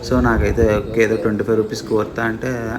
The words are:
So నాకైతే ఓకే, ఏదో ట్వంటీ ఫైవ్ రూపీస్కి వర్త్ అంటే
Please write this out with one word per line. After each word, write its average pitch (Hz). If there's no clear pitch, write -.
So 131
నాకైతే 107
ఓకే, 107
ఏదో 110
ట్వంటీ 107
ఫైవ్ 113
రూపీస్కి 107
వర్త్ 104
అంటే 113